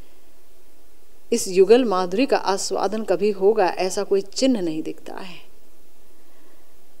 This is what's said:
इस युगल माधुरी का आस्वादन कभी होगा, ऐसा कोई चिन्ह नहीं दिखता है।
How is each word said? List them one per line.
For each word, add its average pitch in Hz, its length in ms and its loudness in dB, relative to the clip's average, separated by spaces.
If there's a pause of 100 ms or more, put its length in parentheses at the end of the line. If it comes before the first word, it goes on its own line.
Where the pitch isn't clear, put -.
(1300)
इस 233 160 -2
युगल 196 360 8
माधुरी 190 420 2
का 214 100 4
आस्वादन 196 680 0
कभी 196 280 2
होगा, 196 360 4
ऐसा 190 360 -2
कोई 196 180 2
चिन्ह 240 400 2
नहीं 160 220 -2
दिखता - 320 -6
है। 180 260 -8 (1600)